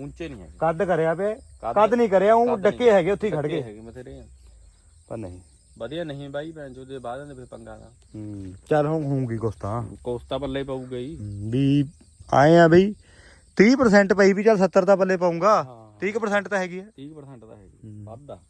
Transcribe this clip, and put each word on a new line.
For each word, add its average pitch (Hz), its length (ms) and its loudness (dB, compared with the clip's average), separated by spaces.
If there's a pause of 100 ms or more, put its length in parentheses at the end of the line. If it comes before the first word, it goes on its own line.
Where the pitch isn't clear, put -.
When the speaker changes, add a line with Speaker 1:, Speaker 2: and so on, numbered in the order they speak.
Speaker 1:
ਉੱਚੇ 151 240 -14
ਨਹੀਂ 120 140 -16
ਹੈਗੇ। 82 160 -20
Speaker 2:
ਕੱਦ 165 260 -2
ਕਰਿਆ 165 300 0
ਪਿਆ, 196 200 -4
Speaker 1:
ਕੱਦ, - 400 -10
Speaker 2:
ਕੱਦ 208 200 4
ਨਹੀਂ 240 140 2
ਕਰਿਆ, 196 260 4
ਉਹ 233 120 4
Speaker 1:
ਕੱਦ 240 140 -2
Speaker 2:
ਡੱਕੇ 208 240 0
Speaker 1:
ਨਹੀਂ। 233 60 6
Speaker 2:
ਹੈਗੇ, 196 200 4
ਉੱਥੇ 202 160 -4
ਹੀ 208 60 -4
ਖੜ 151 100 -4
Speaker 1:
ਡੱਕੇ 151 120 -4
Speaker 2:
ਗਏ। 151 80 -4
Speaker 1:
ਹੈਗੇ 110 180 -14
ਬਥੇਰੇ 123 400 -18
ਆ। - 40 -20 (840)
Speaker 2:
ਪਰ 117 80 -12
ਨਹੀਂ। 90 240 -12 (380)
Speaker 1:
ਵਧੀਆ 139 260 -10
ਨਹੀਂ 139 260 -12
ਬਾਈ, 147 220 -10
ਭੈਣ 147 200 -16
ਚੋਦ 131 160 -18
ਦੇ 135 100 -12
ਬਾਅਦ 127 300 -12
ਦੇ 143 60 -18
ਫਿਰ 127 100 -18
ਪੰਗਾ 113 320 -18
ਦਾ। 110 140 -20 (240)
Speaker 2:
ਹੂੰ, 101 400 -12 (160)
ਚੱਲ 151 160 2
ਹੁਣ 156 180 -2
ਹੋਊਗੀ 131 320 -4
ਕੁਛ 107 200 -4
ਤਾਂ। 107 260 -6 (220)
Speaker 1:
ਕੁਛ 120 200 -8
ਤਾਂ 135 140 -6
ਪੱਲੇ 135 240 -6
ਪਊਗਾ 131 340 -10
ਹੀ। 135 200 -10
Speaker 2:
ਹੂੰ, 104 340 -10
ਵੀ 139 340 2 (480)
ਆਏ 143 240 6
ਆ 170 120 8
ਬਈ, 190 260 4 (600)
ਤੀਹ 233 200 6
ਪਰਸੈਂਟ 202 360 4
ਪਈ 196 200 4
ਵੀ, 196 120 -2
ਚੱਲ 220 140 4
ਸੱਤਰ 185 260 2
ਤਾਂ 180 120 4
ਪੱਲੇ 190 200 0
ਪਾਊਗਾ। 175 460 0
Speaker 1:
ਹਾਂ। 113 380 -16
Speaker 2:
ਤੀਹ 190 120 -6
ਕੁ 220 80 -6
ਪਰਸੈਂਟ 202 280 -4
ਤਾਂ 196 100 -2
ਹੈਗੀ 185 200 -6
ਆ। 190 60 -14 (120)
Speaker 1:
ਤੀਹ 139 120 -16
ਕੁ 156 120 -20
ਪਰਸੈਂਟ 135 240 -20
ਤਾਂ 113 120 -20
ਹੈਗੀ। 95 280 -20
Speaker 2:
ਹੂੰ। 104 200 -18
Speaker 1:
ਵੱਧ 117 260 -18
ਆ। 98 80 -16 (120)